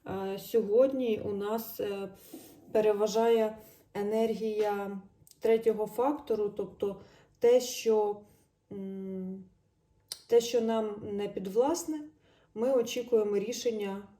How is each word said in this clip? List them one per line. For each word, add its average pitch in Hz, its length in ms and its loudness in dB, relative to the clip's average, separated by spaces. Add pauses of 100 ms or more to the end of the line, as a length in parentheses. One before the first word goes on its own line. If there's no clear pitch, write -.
е, 196 320 -6
сьогодні 240 840 2
у 208 120 -4
нас, 208 480 -4
е, 196 280 -6 (640)
переважає 214 840 2 (360)
енергія 208 1040 0 (400)
третього 220 460 2
фактору, 220 680 0
тобто 202 440 -6 (380)
те, 240 220 6
що, 214 600 0 (520)
м, 190 720 -8 (840)
те, 233 140 6
що 233 200 0
нам 220 340 0 (180)
не 202 160 -4
підвласне, 269 720 0 (540)
ми 240 180 0
очікуємо 233 680 2
рішення 208 680 -4 (120)